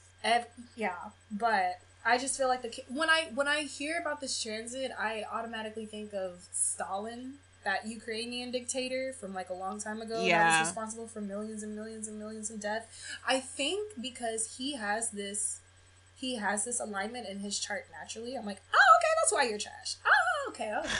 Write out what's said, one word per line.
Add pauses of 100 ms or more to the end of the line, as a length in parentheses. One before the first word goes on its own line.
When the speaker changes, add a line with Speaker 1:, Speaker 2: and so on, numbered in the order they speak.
(240)
Speaker 1:
ev-, (300)
yeah, (200)
but (260)
I
just
feel
like
the
ki-,
when
I,
when
I
hear
about
this
transit,
I
automatically
think
of
Stalin, (300)
that
Ukrainian
dictator
from,
like,
a
long
time
ago
that
was
Speaker 2:
Yeah.
Speaker 1:
responsible
for
millions
and
millions
and
millions
of
death. (400)
I
think
because
he
has
this, (540)
he
has
this
alignment
in
his
chart
naturally,
I'm
like, (140)
"Oh,
okay,
that's
why
you're
trash.
Oh,
okay,
okay, (120)